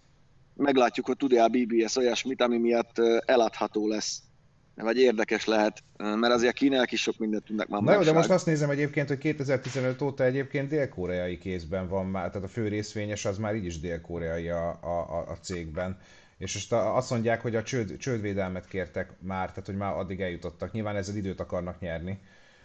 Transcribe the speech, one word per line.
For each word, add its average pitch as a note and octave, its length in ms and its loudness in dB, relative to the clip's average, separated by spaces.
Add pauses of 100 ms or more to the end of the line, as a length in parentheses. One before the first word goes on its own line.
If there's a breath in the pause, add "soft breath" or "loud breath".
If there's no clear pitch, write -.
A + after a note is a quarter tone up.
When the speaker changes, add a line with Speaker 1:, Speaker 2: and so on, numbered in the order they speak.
(560)
Speaker 1:
Meglátjuk, C3 500 4
hogy B2 120 0
tud-e B2 260 6
a A#2 40 8
B A2+ 100 0
B A2+ 300 4
S - 80 -4
olyasmit, B2 460 2
ami A#2+ 160 4
miatt, A#2 400 2
ö, A2+ 280 6
eladható G#2+ 640 2
lesz, G#2+ 340 -4 (540)
vagy A2+ 220 0
érdekes A2+ 480 4
lehet, G#2+ 380 2 (140)
ö, G#2 180 -4
mert A#2 180 2
azért A#2 180 4
a - 40 -4
kínaiak C3+ 360 2
is A2 100 -2
sok - 160 -2
mindent G#2+ 280 -2
tudnak G#2+ 220 -4
már G#2 140 -2
Speaker 2:
Na D3 100 6
jó, G3+ 80 8
de E3+ 60 4
Speaker 1:
manapság. D#3+ 240 6
Speaker 2:
most - 0 -
azt F3+ 160 4
nézem D3+ 240 2
egyébként, C#3+ 380 0
hogy C#3+ 100 0
kétezer-tizenöt C3+ 840 -2
óta C#3 220 0
egyébként C3+ 460 0
dél-koreai F2+ 680 -2
kézben F#2 500 -4
van F#2+ 180 -2
már, F#2 260 -4
tehát F#2+ 160 -6
a - 40 -18
fő A2 160 -2
részvényes G#2 580 -4
az G2 120 -2
már G#2+ 180 -2
így G#2 100 -4
is E2 140 -6
dél-koreai E2+ 680 -4
a, E2+ 320 -2
a, D2 60 -10
a, E2+ 400 -4
a E2+ 140 -8
cégben. F2+ 580 -6 (380 soft breath)
És G2 160 -6
most G2+ 180 -8
a, G#2+ 240 2
azt B2+ 140 0
mondják, A2+ 320 0
hogy A2+ 140 -2
a A2 80 -2
csőd-, G#2+ 340 -4
csődvédelmet G2 720 -4
kértek F#2 520 -6
már, F#2 300 -6
tehát - 160 -12
hogy G2 120 -6
már G2 200 -4
addig F#2 240 -6
eljutottak. F2+ 500 -6
Nyilván G#2+ 240 -4
ezzel G2+ 200 -4
időt F#2+ 240 -4
akarnak F2+ 400 -6
nyerni, F2 400 -6 (460 soft breath)